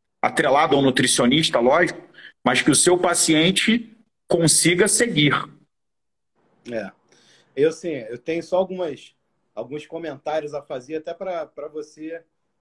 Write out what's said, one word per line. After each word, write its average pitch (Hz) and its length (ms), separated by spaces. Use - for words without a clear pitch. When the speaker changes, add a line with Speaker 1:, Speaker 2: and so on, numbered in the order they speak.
Speaker 1:
atrelado 147 520
ao 139 60
nutricionista, 127 800
lógico, 151 400
mas 131 200
que - 80
o 139 40
seu 180 220
paciente 180 1000
consiga 170 640
seguir. 156 460
Speaker 2:
É. 107 180
Eu, 147 160
sim, 160 220
eu 120 80
tenho 160 260
só 180 140
algumas, 180 580
alguns 127 320
comentários 151 680
a 165 80
fazer, 139 340
até 160 160
pra, 170 340
pra 147 220
você, 156 540